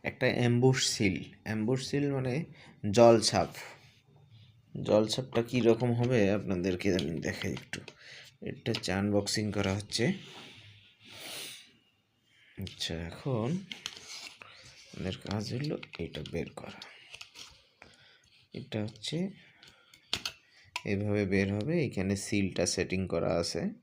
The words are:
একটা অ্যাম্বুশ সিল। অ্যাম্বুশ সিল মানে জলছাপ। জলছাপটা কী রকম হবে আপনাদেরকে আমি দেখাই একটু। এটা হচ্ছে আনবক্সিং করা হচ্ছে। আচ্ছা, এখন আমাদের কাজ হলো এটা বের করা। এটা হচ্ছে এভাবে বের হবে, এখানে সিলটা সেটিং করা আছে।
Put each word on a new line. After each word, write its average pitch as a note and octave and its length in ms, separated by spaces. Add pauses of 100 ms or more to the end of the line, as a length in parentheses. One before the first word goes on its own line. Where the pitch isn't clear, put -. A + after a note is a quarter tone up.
(100)
একটা - 160 (120)
অ্যাম্বুশ B2 400 (160)
সিল। F#2+ 220 (300)
অ্যাম্বুশ A2 420
সিল C#3+ 160 (120)
মানে B2+ 180 (640)
জলছাপ। A2+ 540 (1400)
জলছাপটা G#2+ 640
কী B2+ 80 (100)
রকম A#2+ 220 (100)
হবে B2 180 (200)
আপনাদেরকে F#2 500 (100)
আমি D#2+ 160 (120)
দেখাই F#2+ 340
একটু। - 200 (680)
এটা - 260
হচ্ছে - 160 (100)
আনবক্সিং G2+ 440 (120)
করা F#2+ 220
হচ্ছে। A2 260 (2500)
আচ্ছা, - 300 (160)
এখন A#2+ 380 (1400)
আমাদের - 240 (100)
কাজ G#2 180 (100)
হলো D3 220 (280)
এটা D2+ 160 (120)
বের D2 160 (120)
করা। - 200 (1800)
এটা A2+ 280
হচ্ছে - 300 (1800)
এভাবে G#2 300 (100)
বের G2 240
হবে, C3 180 (140)
এখানে G2 260 (120)
সিলটা F#2+ 380 (100)
সেটিং F#2 260 (120)
করা F2 180 (120)
আছে। - 200 (200)